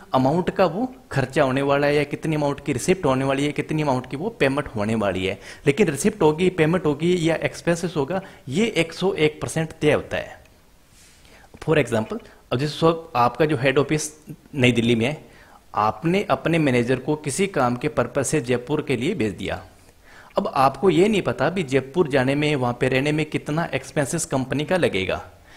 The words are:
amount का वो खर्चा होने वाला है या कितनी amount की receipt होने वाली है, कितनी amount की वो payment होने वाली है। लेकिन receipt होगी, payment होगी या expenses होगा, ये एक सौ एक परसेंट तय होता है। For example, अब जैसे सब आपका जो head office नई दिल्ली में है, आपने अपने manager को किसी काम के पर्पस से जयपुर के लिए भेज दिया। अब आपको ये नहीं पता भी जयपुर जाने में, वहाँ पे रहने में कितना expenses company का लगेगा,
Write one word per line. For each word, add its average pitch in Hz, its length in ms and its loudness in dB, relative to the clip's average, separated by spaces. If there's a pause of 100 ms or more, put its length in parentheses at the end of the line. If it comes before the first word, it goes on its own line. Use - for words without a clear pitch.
(140)
amount 143 360 2
का 190 160 2
वो 190 280 -2 (180)
खर्चा 135 320 0
होने 131 180 0
वाला 143 260 2
है 147 80 2
या 147 80 2
कितनी 151 320 -4
amount 143 300 -2
की 147 80 0
receipt 180 320 0
होने 131 200 2
वाली 139 200 0
है, 147 60 -2
कितनी 151 300 -2
amount 127 280 -2
की 139 80 -8
वो 175 120 -6
payment 139 380 0
होने 110 280 -2
वाली 95 300 0
है। 95 140 -4 (280)
लेकिन 160 200 4
receipt 160 340 0
होगी, 160 280 4
payment 165 360 2
होगी 160 440 0
या 160 60 2
expenses 170 600 -4
होगा, 170 240 -2 (280)
ये 165 160 0
एक 165 280 0
सौ 190 200 -2
एक 151 280 0
परसेंट 160 280 -4 (120)
तय 147 120 4
होता 92 240 -2
है। - 240 -10 (1300)
For 156 80 4
example, 117 420 0 (340)
अब 123 60 0
जैसे 147 200 -4
सब 165 360 2
आपका 123 300 2
जो 151 120 0
head 135 200 2
office 147 320 0 (460)
नई 127 160 4
दिल्ली 117 240 2
में 113 100 0
है, - 200 -6 (500)
आपने 160 540 0
अपने 165 300 0
manager 127 400 2
को 151 160 -2
किसी 151 320 -2
काम 127 280 0
के 120 120 -4
पर्पस 123 400 -2
से 156 140 0
जयपुर 127 400 -2
के 143 140 -2
लिए 135 200 -2
भेज 110 180 -2
दिया। 85 300 -8 (720)
अब 196 180 -2
आपको 135 340 4
ये 170 180 6
नहीं 214 140 0
पता 131 280 0
भी 180 140 -2
जयपुर 135 440 0
जाने 131 280 2
में, 147 200 2
वहाँ 120 240 -2
पे 131 100 2
रहने 135 220 0
में 151 140 0
कितना 151 480 -4
expenses 143 520 -4
company 131 400 -2
का 185 120 0
लगेगा, 95 520 0 (280)